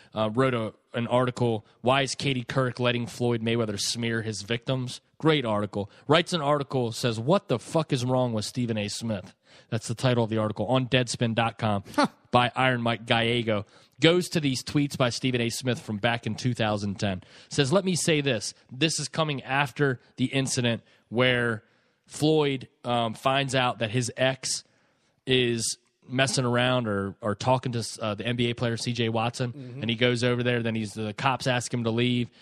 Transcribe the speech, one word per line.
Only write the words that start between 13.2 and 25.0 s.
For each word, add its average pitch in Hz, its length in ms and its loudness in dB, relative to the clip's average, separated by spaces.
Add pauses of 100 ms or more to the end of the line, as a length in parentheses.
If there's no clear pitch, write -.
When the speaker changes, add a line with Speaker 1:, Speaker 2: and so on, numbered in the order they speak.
Speaker 1:
Goes 170 300 6
to 175 100 0
these 135 220 0
tweets 143 360 0
by 123 120 4
Stephen 123 300 0
A. 117 80 0
Smith 120 320 -2
from 107 180 -6
back 117 280 0
in 107 80 -2
two 123 180 -2
thousand 104 480 0
ten. 95 220 -2 (260)
Says, 139 240 0
Let 190 120 4
me 190 100 0
say 151 260 0
this. 131 320 -2 (180)
This 151 300 0
is 143 80 -6
coming 151 360 -2
after 139 560 2 (160)
the 127 100 0
incident 123 560 0 (260)
where 120 540 2 (440)
Floyd, 147 600 0 (160)
um, 117 300 0
finds 135 400 0
out 123 240 2
that 110 120 -2
his 120 260 -2
ex - 480 -2 (640)